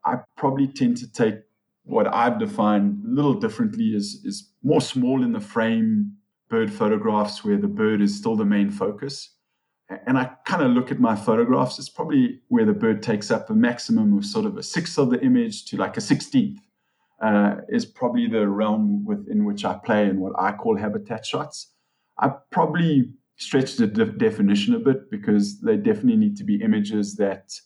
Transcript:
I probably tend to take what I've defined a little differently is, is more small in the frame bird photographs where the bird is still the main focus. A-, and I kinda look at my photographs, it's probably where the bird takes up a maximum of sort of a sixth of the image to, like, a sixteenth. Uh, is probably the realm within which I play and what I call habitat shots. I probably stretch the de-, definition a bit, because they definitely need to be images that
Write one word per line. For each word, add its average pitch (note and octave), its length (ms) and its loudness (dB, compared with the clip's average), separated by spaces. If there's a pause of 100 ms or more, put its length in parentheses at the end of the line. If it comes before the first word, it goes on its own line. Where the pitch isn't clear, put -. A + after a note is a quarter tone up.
I G2 140 -2 (180)
probably C#3 320 0
tend A#2+ 300 0
to A#2+ 120 -14
take A2 300 -2 (420)
what G#2 320 0
I've A#2 240 0
defined G#2 640 0
a A2+ 40 -8
little C#3 260 2
differently A2 520 -2
is, G#2 380 -4
is - 280 -10 (100)
more D3+ 180 2
small B2+ 440 0
in A#2 80 0
the - 80 -4
frame A3 720 0 (360)
bird A2 240 0
photographs G#2+ 720 0
where G#2 120 2
the G2+ 100 0
bird G#2+ 340 0
is G2+ 160 2
still A2+ 200 -2
the G#2+ 80 0
main G2+ 260 2
focus. - 640 -6 (560)
A-, - 160 -12
and - 100 2
I C3 140 0 (160)
kinda E3 220 0
look B2 240 2
at C#3 80 -4
my A2+ 160 4
photographs, B2 640 0
it's - 80 -12
probably C#3+ 600 0
where A2+ 180 4
the G#2+ 60 4
bird G#2+ 300 0
takes G#2+ 300 -2
up A2 180 -4
a A2 40 -2
maximum A2 640 2
of G2+ 80 0
sort A2 220 -4
of - 100 -4
a - 60 -10
sixth - 340 -6
of C3 140 2
the A#2+ 100 2
image A#2+ 500 2
to, G#2 60 -6
like, G2 200 -4
a A2+ 40 -4
sixteenth. - 600 0 (640)
Uh, G#2 340 2 (120)
is - 160 0
probably A#2 420 -2
the G#2+ 220 0
realm G#2 560 0
within G#2 400 -2
which G2+ 180 -4
I F#2+ 120 -2 (100)
play G#2 220 2
and F#2+ 140 0
what F#2+ 180 -6
I G2 140 0
call A2 260 -2
habitat A2+ 480 -6
shots. - 440 -8 (480)
I - 120 2 (200)
probably D#3 640 2 (240)
stretch - 400 -2
the A2+ 100 2
de-, G#2+ 200 0
definition G3 680 2
a A3+ 40 0
bit, - 320 0
because G#2 500 0
they A2 160 2
definitely A2 400 2
need G#2 220 2
to - 60 -10
be G#2 180 0
images G#2 540 0
that G2 500 -4